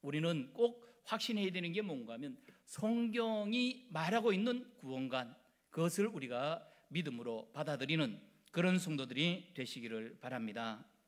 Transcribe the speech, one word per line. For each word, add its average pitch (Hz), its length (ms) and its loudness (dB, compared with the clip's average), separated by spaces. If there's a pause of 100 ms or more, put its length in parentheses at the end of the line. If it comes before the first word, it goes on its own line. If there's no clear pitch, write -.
우리는 151 500 0
꼭 233 340 2 (180)
확신해야 214 460 0
되는 175 220 -2
게 208 100 0
뭔가 131 320 -4
하면 131 240 -8 (280)
성경이 226 1200 0
말하고 196 420 4
있는 240 440 2
구원관, 131 580 -2 (360)
그것을 170 360 2
우리가 143 640 -2 (220)
믿음으로 120 640 -2
받아들이는 143 680 0 (320)
그런 180 260 4
성도들이 143 760 0
되시기를 117 680 -6
바랍니다. 113 640 -6 (220)